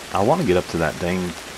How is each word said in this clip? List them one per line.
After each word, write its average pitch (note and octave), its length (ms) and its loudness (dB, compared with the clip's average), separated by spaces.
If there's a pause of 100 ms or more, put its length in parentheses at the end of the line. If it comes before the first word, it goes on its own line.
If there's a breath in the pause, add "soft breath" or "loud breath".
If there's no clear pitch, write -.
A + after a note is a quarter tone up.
(120)
I F#2 100 2
wanna D3+ 220 4
get F2+ 120 4
up F2 120 2
to - 100 -4
that D2+ 200 0
dang F2+ 340 -2 (260)